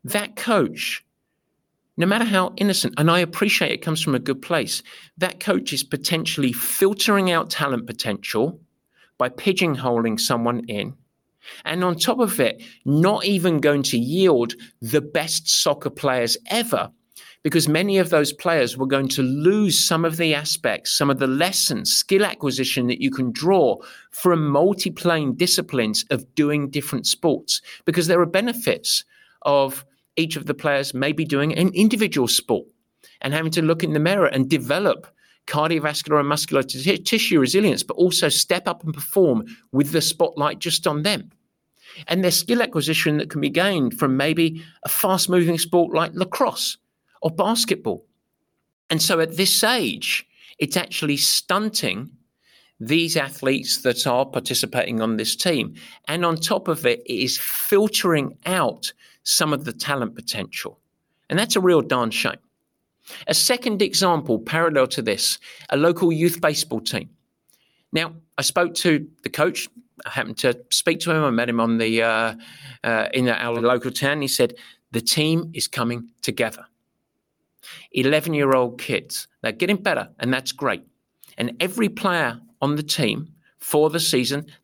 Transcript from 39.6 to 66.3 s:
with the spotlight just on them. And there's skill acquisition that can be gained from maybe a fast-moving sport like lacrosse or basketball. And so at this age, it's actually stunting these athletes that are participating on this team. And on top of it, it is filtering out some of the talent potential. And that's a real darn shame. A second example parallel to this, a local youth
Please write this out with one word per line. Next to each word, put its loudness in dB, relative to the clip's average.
with 2
the 2
spotlight -2
just -2
on -2
them. -2
And 0
there's 2
skill 0
acquisition 0
that -4
can -4
be 0
gained 0
from 2
maybe 0
a -10
fast-moving 2
sport 2
like 0
lacrosse -2
or 0
basketball. -2
And 0
so 2
at -2
this 2
age, -2
it's -2
actually -2
stunting -2
these 0
athletes -2
that 0
are 2
participating -2
on 0
this -2
team. -2
And -2
on 2
top -2
of -2
it, 2
it -4
is -2
filtering 0
out -2
some 2
of -4
the -6
talent -4
potential. -8
And -2
that's -2
a 2
real 6
darn 0
shame. -4
A -2
second 0
example 2
parallel 2
to -4
this, -2
a 2
local 4
youth 0